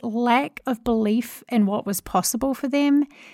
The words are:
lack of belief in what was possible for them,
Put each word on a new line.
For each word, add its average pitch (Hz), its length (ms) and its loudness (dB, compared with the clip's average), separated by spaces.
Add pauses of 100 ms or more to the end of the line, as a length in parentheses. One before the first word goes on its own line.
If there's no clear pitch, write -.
lack 240 640 0
of 240 180 -4
belief 226 640 0
in 214 180 2
what 202 200 -2
was 196 140 -4
possible 254 540 -2
for 269 140 -4
them, 285 360 4 (300)